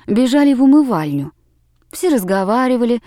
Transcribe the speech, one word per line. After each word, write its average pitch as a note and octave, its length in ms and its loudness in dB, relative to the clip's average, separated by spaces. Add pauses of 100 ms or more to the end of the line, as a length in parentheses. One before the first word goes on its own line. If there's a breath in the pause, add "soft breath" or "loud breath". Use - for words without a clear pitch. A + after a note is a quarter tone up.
бежали C4 460 2
в B3+ 100 0
умывальню. F#3 680 0 (600)
Все - 180 -4
разговаривали, A#3+ 960 -2